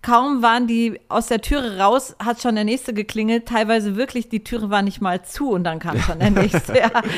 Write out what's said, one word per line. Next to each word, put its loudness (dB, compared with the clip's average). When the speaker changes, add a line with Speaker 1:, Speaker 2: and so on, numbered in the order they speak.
Speaker 1:
kaum 2
waren 4
die 0
aus -2
der 0
Türe -4
raus, 2
hat -4
schon 0
der 0
Nächste -2
geklingelt. -2
Teilweise 0
wirklich, -4
die -4
Türe -6
war 2
nicht -2
mal -2
zu -4
und 0
dann -4
kam -4
schon -2
der 4
Nächste. 2
Speaker 2:
<laughs> 6
Speaker 1:
Ja. 4